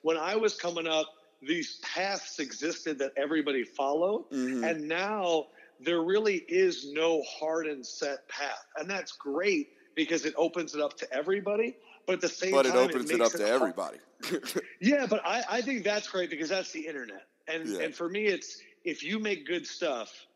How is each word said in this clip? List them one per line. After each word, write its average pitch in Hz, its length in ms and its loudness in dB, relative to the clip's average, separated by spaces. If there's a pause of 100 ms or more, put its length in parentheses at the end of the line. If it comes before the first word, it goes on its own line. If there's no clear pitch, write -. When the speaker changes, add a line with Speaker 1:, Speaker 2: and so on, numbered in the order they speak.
Speaker 1:
when 160 160 2
I 175 180 -2
was 220 200 2
coming 170 320 -4
up, 156 180 2 (360)
these 151 400 -2
paths - 580 -4
existed 147 600 -4
that 135 180 -2
everybody 143 460 2
followed. 156 680 0
Speaker 2:
Mm-hmm. 127 320 0
Speaker 1:
And 160 240 0
now 180 600 0 (320)
there 165 220 2
really 196 460 2
is 165 460 4
no 160 300 4
hard 160 440 -2
and 135 180 -6
set - 440 -4
path. 135 340 -4 (140)
And 156 120 -6
that's 190 240 -4
great 160 560 2 (260)
because 156 300 0
it 156 120 -2
opens 160 380 0
it 151 60 0
up 143 160 -2
to - 160 -6
everybody. 196 640 0 (300)
But 185 80 0
at - 80 -2
the 170 80 0
same 190 220 -2
Speaker 2:
But 139 140 6
it 127 40 6
Speaker 1:
time, 127 200 6
Speaker 2:
opens 120 220 -2
Speaker 1:
it 123 40 2
Speaker 2:
it 113 40 2
Speaker 1:
makes 117 160 6
Speaker 2:
up - 60 -2
Speaker 1:
it - 20 2
Speaker 2:
to 107 140 4
Speaker 1:
hard. 131 40 4
Speaker 2:
everybody. 92 360 -2 (260)
<laughs> - 380 -4 (200)
Speaker 1:
Yeah, 262 280 4
but 214 160 2
I, 233 240 0
I 233 120 0
think 233 220 -2
that's 208 260 0
great 180 200 0
because 156 200 -4
that's 190 220 -2
the 160 160 -8
internet. 117 360 -8 (240)
And, 160 200 -4
Speaker 2:
Yeah. 101 180 -2
Speaker 1:
and 156 100 -6
for 170 140 -4
me, 208 160 -2
it's - 340 -2 (240)
if 160 200 -4
you 190 160 -2
make 196 280 -2
good 165 180 -2
stuff 131 460 -4 (240)